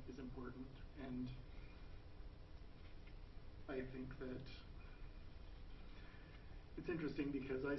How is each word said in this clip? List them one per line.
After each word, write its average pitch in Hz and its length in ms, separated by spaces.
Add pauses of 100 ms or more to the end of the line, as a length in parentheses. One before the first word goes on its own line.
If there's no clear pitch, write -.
is 254 80
important. 127 480 (400)
And 127 240 (2500)
I 131 240
think 127 240
that 127 240 (2500)
it's 175 80
interesting, 147 400
because 135 320
I 143 180